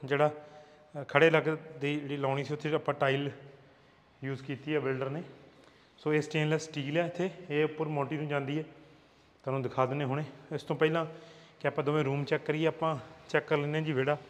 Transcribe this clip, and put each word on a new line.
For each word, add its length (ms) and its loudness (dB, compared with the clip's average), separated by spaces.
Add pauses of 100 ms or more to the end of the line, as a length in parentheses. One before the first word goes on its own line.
ਜਿਹੜਾ, 260 4 (680)
ਅ, 20 -10
ਖੜੇ 260 6
ਲੱਗ 140 6 (380)
ਦੀ 180 0
ਜਿਹੜੀ 180 -6
ਲਾਉਣੀ 260 0
ਸੀ 100 -4
ਉੱਥੇ 200 -2
ਆਪਾਂ 200 0
ਟਾਈਲ 380 2 (920)
ਯੂਜ਼ 200 -6
ਕੀਤੀ 320 -4
ਆ 40 4
ਬਿਲਡਰ 300 -2
ਨੇ। 140 -6 (760)
ਸੋ 160 0
ਇਹ 80 4
stainless 420 0
steel 340 -4
ਆ 80 2
ਇੱਥੇ, 240 -2 (200)
ਇਹ 160 4
ਉੱਪਰ 200 -4
ਮੋਂਟੀ 320 -2
ਨੂੰ 100 -4
ਜਾਂਦੀ 300 -2
ਹੈ, 60 -2 (800)
ਤੁਹਾਨੂੰ 180 -2
ਦਿਖਾ 240 2
ਦਿੰਦੇ 200 -2
ਹੁਣੇ। 180 -2 (300)
ਇਸ 100 -6
ਤੋਂ 120 -2
ਪਹਿਲਾਂ 300 2 (540)
ਕਿ 80 -2
ਆਪਾਂ 160 0
ਦੋਵੇਂ 200 2
room 220 0
check 200 0
ਕਰੀਏ, 220 2
ਆਪਾਂ 300 0 (320)
check 180 2
ਕਰ 100 4
ਲੈਂਦੇ 200 0
ਹਾਂ 80 0
ਜੀ 60 -2
ਵਿਹੜਾ। 260 2 (120)